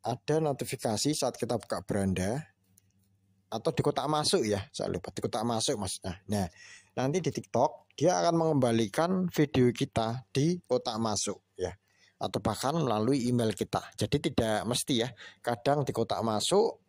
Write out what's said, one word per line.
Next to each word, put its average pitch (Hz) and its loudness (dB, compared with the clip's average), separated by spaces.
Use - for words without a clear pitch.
ada 127 -2
notifikasi 135 -2
saat 123 -2
kita 117 -2
buka - -6
beranda 98 0
atau 113 -2
di - 0
kotak 143 0
masuk 151 2
ya. 101 0
Saya 95 -4
lupa, - -6
di - -8
kotak 113 -2
masuk 117 0
maksudnya. 95 -8
Nah, 98 0
nanti 147 0
di 143 0
TikTok - -2
dia 180 2
akan 170 2
mengembalikan 160 2
video 131 4
kita 120 -2
di 165 2
kotak 123 0
masuk 107 -2
ya. 90 -4
Atau - -4
bahkan 113 -2
melalui 127 0
email 120 2
kita. - -4
Jadi 147 -2
tidak 107 0
mesti 120 0
ya. 127 -2
Kadang 139 0
di - -2
kotak 107 -2
masuk - 2